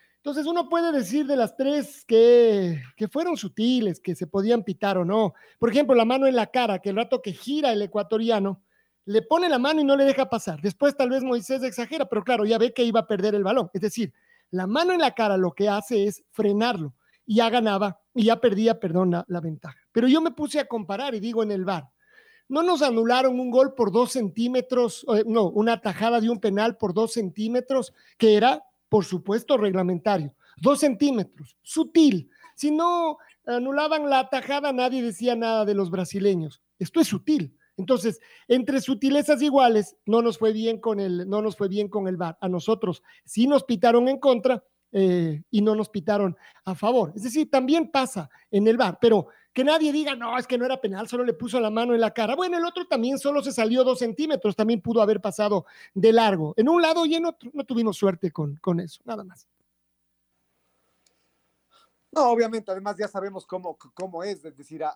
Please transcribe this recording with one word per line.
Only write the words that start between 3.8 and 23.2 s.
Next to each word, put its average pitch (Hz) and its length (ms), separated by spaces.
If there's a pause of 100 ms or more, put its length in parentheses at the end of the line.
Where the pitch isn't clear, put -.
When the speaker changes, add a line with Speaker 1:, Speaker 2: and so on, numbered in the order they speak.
Speaker 1:
que 175 140
se 175 120
podían 202 380
pitar 196 320
o 180 80
no. 208 300 (240)
Por 226 120
ejemplo, 262 240
la 226 120
mano 269 200
en 262 80
la 220 120
cara, 220 320
que 202 100
el 196 80
rato 240 240
que 196 120
gira 277 400
el 208 100
ecuatoriano, 208 800 (420)
le 220 180
pone 330 260
la 269 100
mano 302 220
y 294 40
no 277 120
le 277 80
deja 269 240
pasar. 175 320
Después 269 340
tal 269 140
vez 262 140
Moisés 254 400
exagera, 254 440
pero 214 180
claro, 233 200
ya 226 140
ve 233 160
que 247 100
iba 226 160
a 220 60
perder 208 280
el 202 100
balón. 202 280
Es 190 80
decir, 208 320 (380)
la 185 160
mano 320 260
en 349 80
la 277 140
cara 208 240
lo 180 140
que 202 160
hace 208 360
es 208 260
frenarlo 208 600 (320)
y 214 120
ya 226 120
ganaba, 208 520 (140)
y 233 100
ya 226 160
perdía, 220 400
perdón, 180 320
la, 175 160
la 175 120
ventaja. 156 380 (140)
Pero 247 160
yo 302 120
me 320 120
puse 302 260
a 277 80
comparar 226 480
y 208 60
digo 226 220
en 208 100
el 185 120
var, 175 240 (640)
no 294 120
nos 349 200
anularon 247 560